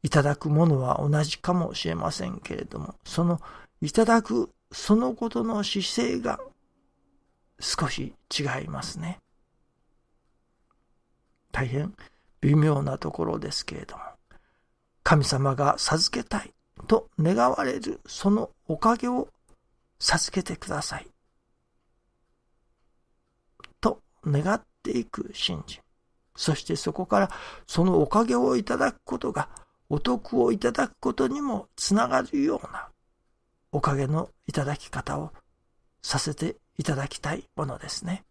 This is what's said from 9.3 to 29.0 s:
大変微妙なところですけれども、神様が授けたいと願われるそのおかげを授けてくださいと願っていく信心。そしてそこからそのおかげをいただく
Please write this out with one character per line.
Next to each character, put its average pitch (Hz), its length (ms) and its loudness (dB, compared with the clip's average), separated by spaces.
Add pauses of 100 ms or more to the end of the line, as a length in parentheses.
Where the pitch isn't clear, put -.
大 131 160 -2
変 147 260 -4 (480)
微 143 140 6
妙 151 260 4
な 139 160 -4
と - 140 -6
こ - 140 -2
ろ - 140 -2
で - 120 -6
す - 140 -6
け - 100 -10
れ - 100 -12
ど - 100 -16
も、 - 80 -16 (1000)
神 151 200 6
様 139 320 2
が 143 220 2
授 - 400 0
け 240 100 -6
た 214 120 -2
い - 140 -12 (340)
と - 200 4 (120)
願 190 320 4
わ - 120 0
れ - 160 -2
る - 260 -6
そ - 260 -2
の 220 180 2 (180)
お 156 100 -2
か 226 180 4
げ 240 120 -4
を 247 220 -2 (680)
授 - 340 0
け 185 100 0
て - 140 -8
く - 100 -14
だ - 140 -4
さ - 160 -8
い - 100 -14 (2750)
と - 220 2 (240)
願 156 280 2
っ 226 80 0 (200)
て - 160 -2
い 117 80 -2
く - 280 -10
信 80 320 -6
心。 - 160 -16 (540)
そ 151 200 0
し - 80 -10
て 165 120 -2
そ - 160 -4
こ 185 140 -6
か 202 140 4
ら 196 100 2 (380)
そ 170 180 2
の 175 160 6
お 143 60 4
か 156 180 4
げ 240 100 2
を 254 220 4
い 208 60 0
た 233 140 -2
だ 254 140 2
く - 140 -20